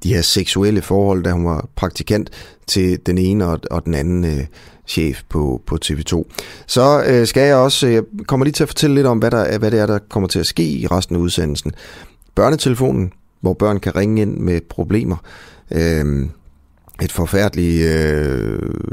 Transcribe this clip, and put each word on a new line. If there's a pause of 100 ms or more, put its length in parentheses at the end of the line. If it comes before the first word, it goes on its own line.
de
her
seksuelle
forhold,
da
hun
var (100)
praktikant (380)
til
den
ene
og, (120)
og
den
anden,
øh, (420)
chef
på,
på
T
V
to. (360)
Så,
øh,
skal
jeg
også,
øh,
jeg (240)
kommer
lige
til
at
fortælle
lidt
om,
hvad
der,
hvad
det
er,
der (100)
kommer
til
at
ske
i
resten
af
udsendelsen. (640)
Børnetelefonen, (300)
hvor
børn
kan
ringe
ind
med
problemer. (540)
Øhm, (720)
et
forfærdeligt,
øh, (340)